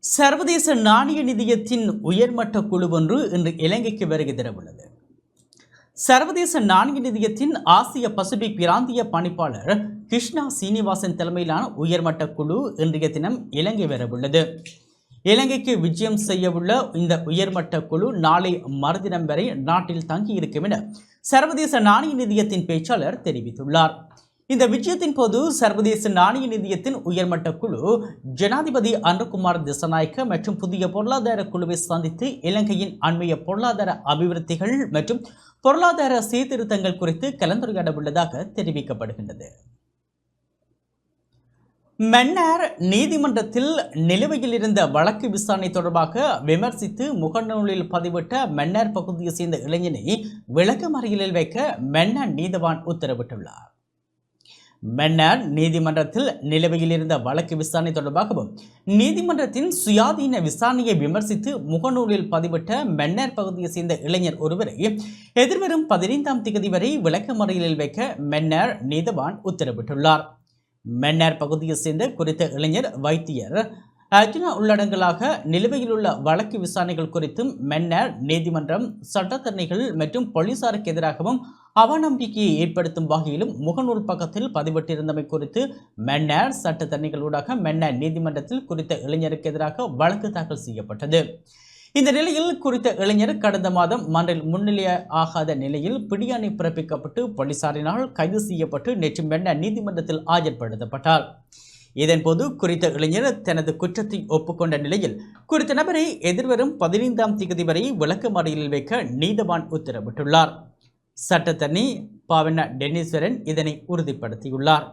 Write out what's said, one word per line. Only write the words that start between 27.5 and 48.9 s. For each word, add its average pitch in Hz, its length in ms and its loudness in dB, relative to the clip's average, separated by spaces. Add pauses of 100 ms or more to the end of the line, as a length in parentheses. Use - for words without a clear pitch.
குழு 175 320 -2 (480)
ஜனாதிபதி 247 520 2 (180)
அனுர்குமார் 185 580 0
திசாநாயக்க 160 640 -2
மற்றும் 180 300 -4
புதிய 180 340 -2
பொருளாதார 220 580 0
குழுவை 170 300 -2
சந்தித்து 165 440 -2 (220)
இலங்கையின் 196 420 0 (160)
அண்மைய 170 280 0 (100)
பொருளாதார 202 500 -2 (180)
அபிவிருத்திகள் 170 600 -2 (200)
மற்றும் 240 260 -2 (440)
பொருளாதார 285 540 4 (100)
சீர்திருத்தங்கள் 220 720 -2
குறித்து 165 280 -2 (120)
கலந்துரையாட 190 580 0
உள்ளதாக 151 440 -2 (160)
தெரிவிக்கப்படுகின்றது. 113 880 -6 (2500)
மன்னார் 320 680 4 (260)
நீதிமன்றத்தில் 262 800 2 (380)
நிலுவையில் 233 480 2
இருந்த 208 220 2 (160)
வழக்கு 214 380 2
விசாரணை 190 420 -2
தொடர்பாக 170 540 0 (180)
விமர்சித்து 226 580 0 (180)
முகநூலில் 202 680 -2
பதிவிட்ட 175 540 -2 (120)
மன்னார் 208 380 2